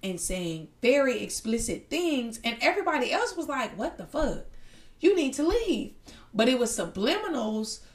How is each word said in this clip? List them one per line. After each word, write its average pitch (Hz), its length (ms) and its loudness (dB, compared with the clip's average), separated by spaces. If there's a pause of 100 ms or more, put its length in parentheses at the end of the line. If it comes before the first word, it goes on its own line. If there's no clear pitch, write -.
and 185 180 -4
saying 165 480 -4 (140)
very 254 380 4
explicit 220 680 -4
things, 285 540 -2
and 226 180 -2
everybody 311 520 0
else 415 240 0
was 330 100 -4
like, 254 320 -4
"What 277 200 -6
the 170 80 -12
fuck? - 400 -2 (520)
You 370 160 8
need 294 200 2
to 294 120 0
leave." 392 460 0 (420)
But 226 140 4
it 254 100 4
was 233 180 0
subliminals 220 1040 -2 (140)